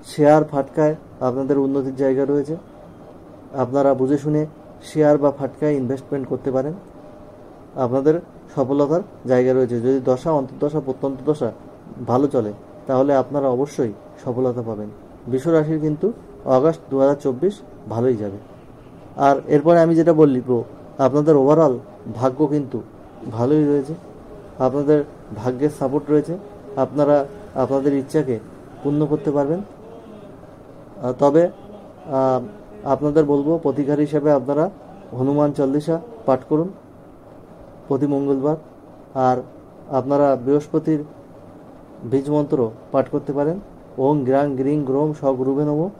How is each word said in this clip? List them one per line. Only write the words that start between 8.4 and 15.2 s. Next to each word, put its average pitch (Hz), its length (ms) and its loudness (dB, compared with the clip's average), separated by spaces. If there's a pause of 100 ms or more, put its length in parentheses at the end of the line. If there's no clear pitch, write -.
সফলতার 143 460 0 (260)
জায়গা 127 260 2
রয়েছে। 120 280 0
যদি 131 240 0
দশা, 127 280 0
অন্তর্দশা, 147 480 -2
প্রত্যন্তদশা 131 720 -4 (540)
ভালো 127 220 2
চলে 110 240 -2 (340)
তাহলে 139 280 2
আপনারা 135 340 0
অবশ্যই 127 440 -2 (320)
সফলতা 123 380 -4
পাবেন। 107 260 -8 (380)